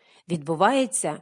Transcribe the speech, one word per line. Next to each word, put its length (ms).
Відбувається 920